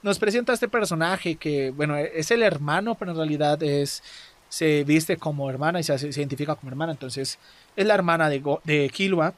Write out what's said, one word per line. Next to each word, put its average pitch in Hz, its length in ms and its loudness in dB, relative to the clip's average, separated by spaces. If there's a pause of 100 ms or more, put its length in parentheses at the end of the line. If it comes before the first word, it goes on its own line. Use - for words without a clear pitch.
Nos 202 160 0
presenta 233 340 2
a - 20 4
este 233 140 -2
personaje 180 680 0
que, 139 340 -2
bueno, 147 260 -2
es 156 360 -2
el 233 100 4
hermano, 180 540 0
pero 180 160 -6
en 165 40 -4
realidad 151 460 0
es, 143 400 0 (460)
se 151 360 2
viste 156 320 2
como 143 320 -4
hermana 151 300 -2
y 160 60 -2
se 156 80 0
hace, 139 200 -2
se 135 80 -4
identifica 143 360 -4
como 135 140 -14
hermana. 156 220 -4
Entonces, 135 460 -8 (380)
es 202 100 2
la 214 80 6
hermana 165 340 4
de 139 120 0
Go-, 143 240 -2
de 147 280 2
Killua. 190 460 0